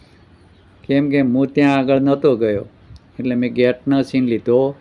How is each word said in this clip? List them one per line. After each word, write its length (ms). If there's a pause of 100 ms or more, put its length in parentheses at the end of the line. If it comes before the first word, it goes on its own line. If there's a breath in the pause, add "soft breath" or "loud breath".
(800 soft breath)
કેમ 300
કે 120
હું 260
ત્યાં 300
આગળ 240
નહોતો 340
ગયો 300 (460)
એટલે 220
મેં 200
ગેટનો 480
સીન 240
લીધો 320 (220)